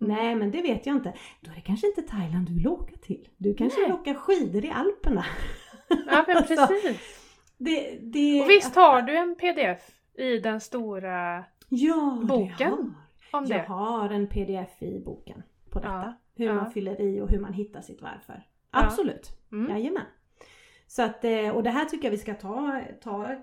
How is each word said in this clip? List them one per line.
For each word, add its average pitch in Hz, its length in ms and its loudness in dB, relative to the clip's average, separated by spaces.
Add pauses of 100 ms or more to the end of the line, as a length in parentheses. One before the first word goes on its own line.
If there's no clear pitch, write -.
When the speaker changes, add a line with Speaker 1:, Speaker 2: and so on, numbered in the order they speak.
Speaker 1:
Mm. 214 160 0
Speaker 2:
Nej, 233 180 0
men 208 160 0
det 339 120 -4
vet 254 240 -2
jag 285 100 0
inte. 190 160 -4 (280)
Då 165 100 -20
är - 40 -16
det 165 60 -16
kanske 214 260 -2
inte 403 160 0
Thailand 180 440 -2
du 170 80 -4
vill 170 140 2
åka - 280 -4
till. - 400 -10
Du 202 180 0
kanske - 260 0
Speaker 1:
Nej. 381 100 4
Speaker 2:
vill 370 100 0
åka 277 140 -4
skidor 233 500 0
i - 60 -4
Alperna. 277 540 0 (640)
Speaker 1:
Ja, 320 380 4
men 359 100 6
Speaker 2:
<laughs> 320 60 6
Så, 311 240 4
Speaker 1:
precis. 381 340 0 (580)
Speaker 2:
det, 294 440 -4
det, 285 400 2
Speaker 1:
Och 294 80 6
visst 403 160 8
Speaker 2:
att - 100 -6
Speaker 1:
har 294 260 10
du 285 140 0
en 349 240 0
P 349 120 2
D 320 100 0
F - 280 -2 (280)
i 247 200 0
den 220 220 -4
stora 185 840 -6 (240)
Speaker 2:
Ja, 285 520 2
det 226 60 -2
Speaker 1:
boken 262 680 0 (360)
Speaker 2:
har. 294 100 -2
Speaker 1:
om 269 60 -4
Speaker 2:
Jag 214 140 0
Speaker 1:
det? 165 80 -6
Speaker 2:
har 208 420 -4
en 208 160 0
P 202 180 -2
D 190 120 -4
F - 260 -10
i 185 220 -8
boken - 380 -16 (280)
på - 80 -4
detta. 202 160 -6
Speaker 1:
Ja, 196 180 -8 (240)
Speaker 2:
Hur 233 100 -2
Speaker 1:
ja. 214 80 0
Speaker 2:
man 202 160 -2
fyller 196 300 -6
i 202 200 0
och 202 80 -6
hur 202 120 4
man 196 120 -8
hittar 208 280 -8
sitt - 220 -20
varför. - 440 -16 (260)
Speaker 1:
Ja. 262 120 4
Speaker 2:
Absolut. - 460 0 (220)
Speaker 1:
Mm. 214 180 -4
Speaker 2:
Jajamän. 254 320 -2 (840)
Så - 160 -4
att, 226 220 -4
eh, 220 260 0
och 226 120 0
det 233 80 0
här 285 140 0
tycker 320 200 -6
jag 233 60 0
vi 208 80 -2
ska 208 160 -8
ta, 262 460 -6 (220)
ta 208 260 -8 (140)